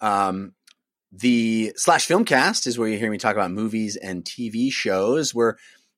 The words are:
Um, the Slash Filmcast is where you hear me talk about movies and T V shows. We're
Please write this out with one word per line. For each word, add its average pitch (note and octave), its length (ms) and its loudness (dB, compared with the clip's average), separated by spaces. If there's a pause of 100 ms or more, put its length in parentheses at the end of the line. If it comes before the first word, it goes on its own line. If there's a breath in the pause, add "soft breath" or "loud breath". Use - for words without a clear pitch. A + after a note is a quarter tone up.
Um, G2 520 0 (580)
the A2+ 640 2
Slash - 320 2
Filmcast E3+ 580 2
is A#2+ 120 -4
where A2+ 100 0
you G#2+ 100 -2
hear A2 120 -2
me G#2 80 -4
talk G#2+ 180 0
about F#2 160 0
movies G#2+ 440 -4
and F2+ 300 -8
T A#2 240 -10
V A#2+ 200 -2
shows. A#2 640 0
We're A#2 220 0 (440 soft breath)